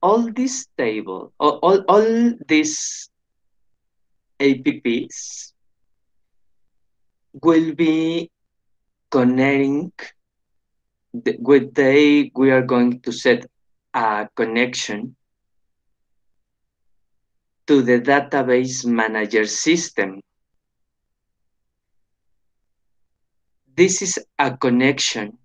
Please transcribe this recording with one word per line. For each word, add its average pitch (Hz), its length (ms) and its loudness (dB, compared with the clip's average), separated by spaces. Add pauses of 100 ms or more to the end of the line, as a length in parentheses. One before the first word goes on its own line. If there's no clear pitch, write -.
All 226 260 2
this 254 460 -6
table, 107 640 -6
all, 147 220 2
all, 196 260 4
all 226 440 4 (140)
these - 640 -2 (1300)
A 139 220 2
P 139 240 -4
Ps - 720 -6 (1900)
will 160 320 2
be 165 560 -2 (800)
connecting 139 840 0 (1200)
the, 117 240 -4
with 131 340 2
they, 143 640 4
we 135 160 2
are 131 100 4
going 123 400 0
to 120 120 -8
set 117 340 0 (480)
a 110 420 -2
connection 117 800 -4 (2500)
to 143 140 6
the 123 180 2
database 127 840 0
manager 110 640 -2
system. 107 720 -4 (3500)
This 185 280 2
is - 180 -6 (180)
a 131 160 0
connection. 127 920 -2